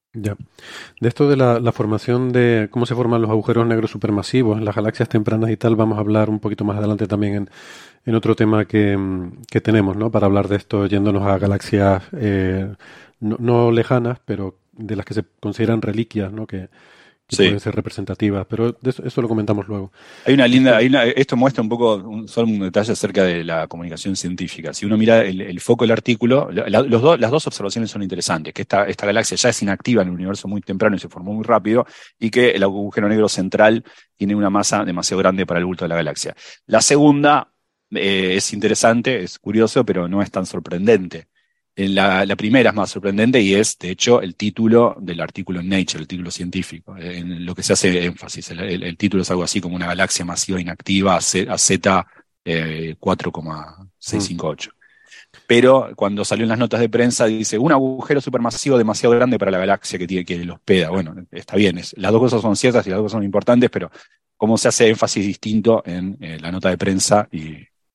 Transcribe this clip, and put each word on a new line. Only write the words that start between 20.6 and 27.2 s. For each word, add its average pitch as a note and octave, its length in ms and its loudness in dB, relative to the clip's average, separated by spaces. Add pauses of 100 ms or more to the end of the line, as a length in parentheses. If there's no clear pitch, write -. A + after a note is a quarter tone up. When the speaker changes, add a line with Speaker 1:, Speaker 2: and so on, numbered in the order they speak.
Speaker 1:
Esto A2+ 80 6
Speaker 2:
hay A#2+ 80 4
una, C3 200 4
esto C3 300 0
muestra C3 240 2
un A2 80 -2
poco, A2+ 280 0
un, G#2+ 320 -12
solo A#2 180 0
un G#2+ 140 0
detalle G#2 320 0
acerca G2 320 0
de F2 180 0
la E2 240 -4
comunicación E2+ 480 -8
científica. F2 580 -8
Si - 140 -8
uno G#2+ 100 2
mira A2+ 280 6
el, F#2 160 -4
el F#2 180 -10
foco A#2+ 240 0
del A2+ 80 4
artículo, A#2+ 640 2
la, F#2+ 160 -4
la, G#2+ 140 4
los A#2 200 2
do-, D#3+ 140 6
las A#2 160 0